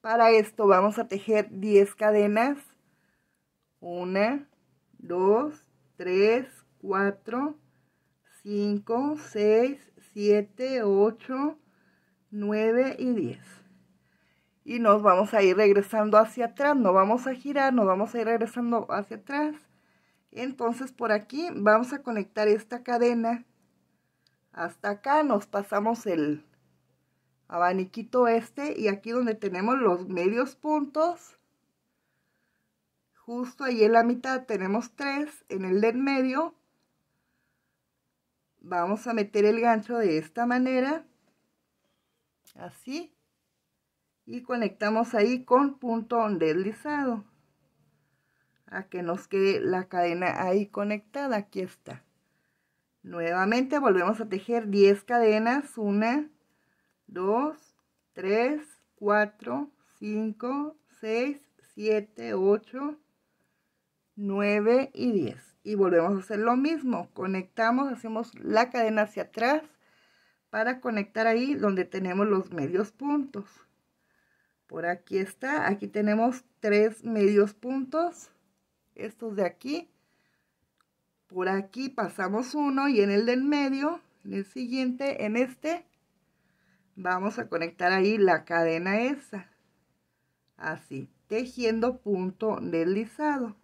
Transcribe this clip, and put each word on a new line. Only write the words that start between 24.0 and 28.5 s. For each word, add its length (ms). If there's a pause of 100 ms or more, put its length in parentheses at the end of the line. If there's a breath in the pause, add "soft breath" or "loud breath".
hasta 380
acá, 320
nos 240
pasamos 600
el 380 (1040)
abaniquito 800
este 500